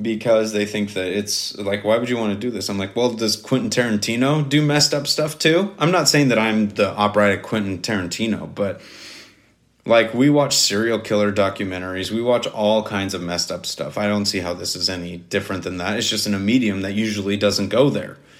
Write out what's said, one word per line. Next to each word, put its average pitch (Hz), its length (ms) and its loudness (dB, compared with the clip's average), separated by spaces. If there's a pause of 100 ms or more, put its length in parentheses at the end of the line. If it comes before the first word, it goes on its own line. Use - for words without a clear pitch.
because 110 520 2
they 104 140 0
think 104 280 -4
that 92 120 -4
it's, 101 500 -4
like, 98 280 -4
"Why 110 140 4
would 123 100 -2
you 123 80 0
wanna 107 180 0
do 117 160 -4
this?" 101 180 -4
I'm 101 100 -4
like, 98 180 -6
"Well, 123 140 4
does 113 260 -2
Quentin 120 340 -2
Tarantino 123 760 0
do 147 140 2
messed 147 320 2
up 147 140 -2
stuff 151 320 -2
too?" 175 400 2
I'm 151 120 4
not 170 180 4
saying 147 200 6
that 113 100 4
I'm 107 320 2
the 101 200 2
operatic 101 520 2
Quentin 98 360 -2
Tarantino, 92 760 -4
but, 98 280 -4 (1040)
like, 113 260 4
we 127 180 4
watch 147 260 2
serial 110 420 0
killer 104 340 0
documentaries. 95 760 -2
We 113 120 -2
watch 120 260 2
all 107 340 2
kinds 98 320 -4
of 87 80 -6
messed 87 300 -4
up 87 140 -8
stuff. - 300 -8
I 104 120 0
don't 104 180 0
see 101 140 -2
how 87 120 -4
this 90 220 -6
is 90 140 -2
any 87 300 -8
different 98 440 -4
than 92 140 -6
that. 95 200 -2
It's 98 120 -2
just 110 180 -2
in 104 80 0
a 98 60 -2
medium 104 420 2
that 98 120 -4
usually 104 420 -2
doesn't 101 320 0
go 127 200 4
there. - 300 -6 (220)